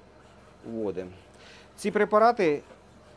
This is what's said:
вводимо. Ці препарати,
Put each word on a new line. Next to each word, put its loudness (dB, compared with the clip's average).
вводимо. -8
Ці -4
препарати, 2